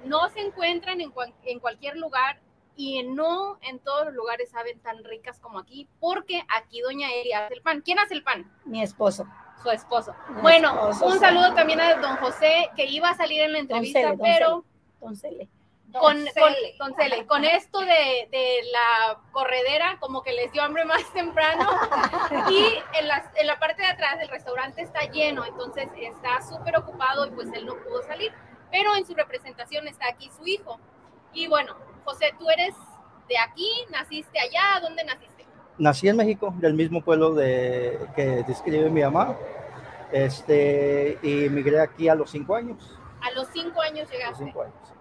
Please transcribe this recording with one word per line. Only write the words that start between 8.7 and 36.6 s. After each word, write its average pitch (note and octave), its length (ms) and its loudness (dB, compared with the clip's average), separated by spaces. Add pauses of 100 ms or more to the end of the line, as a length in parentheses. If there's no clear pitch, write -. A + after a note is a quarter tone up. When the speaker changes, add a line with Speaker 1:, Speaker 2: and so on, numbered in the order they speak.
Speaker 2:
esposo. G3+ 440 -2 (360)
Speaker 1:
Su A#3+ 80 -2
esposo. A3+ 420 -4 (160)
Speaker 2:
Mi A3 120 -10
Speaker 1:
Bueno, D#4+ 280 8 (220)
Speaker 2:
esposo, G3+ 160 0
Speaker 1:
un F#4 60 4
Speaker 2:
sí. F#4+ 60 2
Speaker 1:
saludo F4+ 360 8
también D#4+ 240 4
a E4 160 6
don C4+ 220 -2
José, D#4 580 2
que C#4 100 0
iba D4+ 240 0
a F4 60 0
salir D4+ 260 0
en D#4 120 2
la D#4 60 -2
Speaker 2:
Don - 40 -4
Speaker 1:
entrevista, B3+ 380 0
Speaker 2:
Cele, - 100 4
don C#4+ 80 -2
Speaker 1:
pero E4 280 6
Speaker 2:
Cele, - 520 -4
don A3 160 -14
Cele. - 340 -12 (440)
Speaker 1:
con, B3+ 80 0 (160)
Speaker 3:
Don D4 160 -6
Speaker 1:
con, D4+ 200 6
Speaker 3:
Cele. B3+ 240 -4
Speaker 1:
don C4+ 180 -6
Cele, B3+ 300 0
con C#4+ 200 2
esto G4 340 0
de, D4 500 2
de B3+ 300 0 (120)
la A3+ 480 2 (120)
corredera, C4+ 680 0
como C4 220 -8
que C4 120 -6
les A#3+ 180 -4
dio D4 100 -2
hambre D#4 240 -2
más D#4+ 160 2 (120)
temprano. E4 540 0
Speaker 2:
<laughs> E4+ 840 0
Speaker 1:
Y G4+ 480 2
en D4+ 80 -2
la, C#4+ 280 -2
en D4+ 120 2
la D4 100 0
parte E4 240 -2
de F#4 60 0
atrás E4 320 -2
del D#4 80 -6
restaurante C4 560 -8
está - 260 -6
lleno, C#4+ 360 -2
entonces C#4+ 420 -10 (100)
está B3 440 -6
súper - 360 -4
ocupado C4+ 480 -2
y - 60 -14
pues A#3+ 220 -12
él A3+ 120 -12
no B3+ 120 -10
pudo A#4+ 260 -8
salir. G4+ 280 -8 (400)
Pero G#4 240 2
en F#4+ 100 -2
su F4 100 -16
representación C#4+ 720 -8
está C4+ 240 -10
aquí C4 260 -20
su D#4+ 80 -20
hijo. F#4+ 340 -6 (540)
Y E4 140 -6
bueno, D4 260 0 (300)
José, C#4+ 340 -2
¿tú E4 120 -4
eres F4 260 2 (540)
de A#3+ 80 0
aquí? D#4 320 -2 (200)
¿Naciste D4+ 500 -8
allá? F4+ 420 0
¿Dónde D#4+ 240 -8
naciste? - 400 -12 (320)
Speaker 4:
Nací D3+ 320 4
en A3 80 4
México, G#3 400 0
del E3 160 2